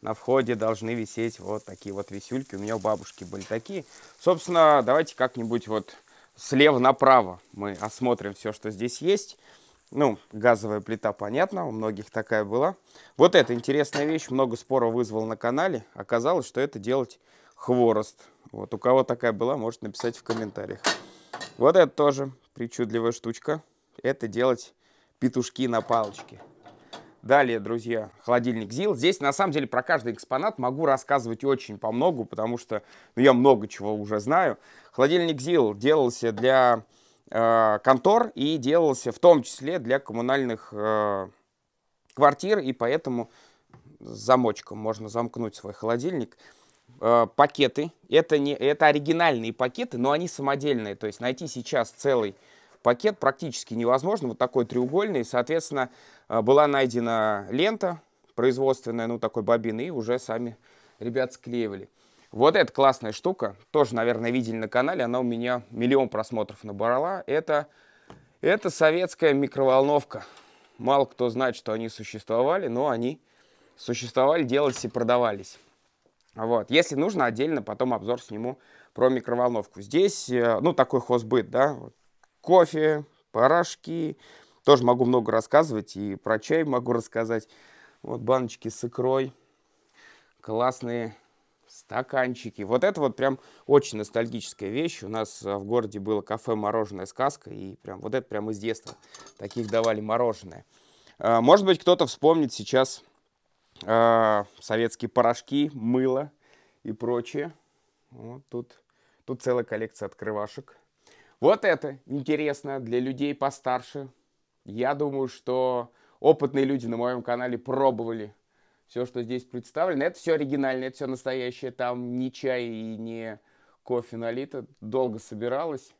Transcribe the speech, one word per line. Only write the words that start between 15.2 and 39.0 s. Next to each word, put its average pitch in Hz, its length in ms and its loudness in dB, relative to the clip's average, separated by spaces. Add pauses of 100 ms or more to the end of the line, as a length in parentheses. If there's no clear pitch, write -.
на 110 120 -6
канале. 131 560 -2
Оказалось, 123 540 -2
что - 120 -6
это 139 200 -4
делать 123 400 -2 (340)
хворост. 117 680 2 (320)
Вот, 104 220 -12
у 107 60 -8
кого 131 240 4
такая 120 280 -2
была, 117 260 -2
можете 113 280 -8
написать 117 320 -6
в - 60 -20
комментариях. 104 560 -6 (800)
Вот 147 160 6
это 160 160 6
тоже 139 400 2 (240)
причудливая 117 560 -2
штучка. 117 500 -6 (400)
Это 131 260 -2
делать 120 460 0 (480)
петушки 131 460 -2
на 117 140 0
палочке. 110 600 -4 (800)
Далее, 120 380 4
друзья, 110 500 -6 (160)
холодильник 117 480 0
зил. 180 220 -2
Здесь, 151 240 0
на 143 120 0
самом 180 220 0
деле, 139 140 -2
про 123 160 -2
каждый 120 300 -2
экспонат 143 440 -4
могу 135 300 -2
рассказывать 127 560 0
очень 131 340 -2
по 110 140 -4
многу, 127 340 0
потому 113 320 -4
что, 107 240 -8 (340)
ну, 123 60 2
я 139 100 10
много 120 360 6
чего 101 260 -6
уже 104 260 -4
знаю. 143 380 0 (340)
Холодильник 156 480 2
зил 127 360 2
делался 120 560 2
для, 123 520 4 (460)
э, 113 540 4
контор 196 500 6
и 151 240 -2
делался 139 540 2